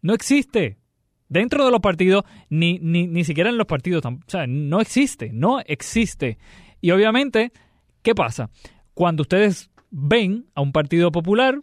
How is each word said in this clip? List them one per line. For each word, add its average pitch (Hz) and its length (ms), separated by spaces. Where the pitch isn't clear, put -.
No 175 120
existe. 220 640
Dentro 247 340
de 262 80
los 233 80
partidos, 185 460
ni, 170 300
ni, 170 280
ni 175 160
siquiera 165 260
en 240 80
los 220 100
partidos. 165 360
tam-, 127 160
o - 100
sea, 170 160
no 147 360
existe, 240 500
no 175 300
existe. - 760
Y 170 100
obviamente, 226 600
¿qué 226 100
pasa? 123 380
Cuando 165 300
ustedes 190 480
ven 196 640
a 143 80
un 139 100
Partido 165 400
Popular 220 500